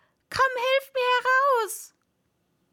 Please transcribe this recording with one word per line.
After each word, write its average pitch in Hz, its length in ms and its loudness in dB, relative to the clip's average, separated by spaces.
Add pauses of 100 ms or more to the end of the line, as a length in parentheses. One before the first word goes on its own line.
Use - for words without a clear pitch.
(300)
komm, 523 260 0
hilf 523 380 -2
mir 508 720 2
heraus! - 300 -10 (800)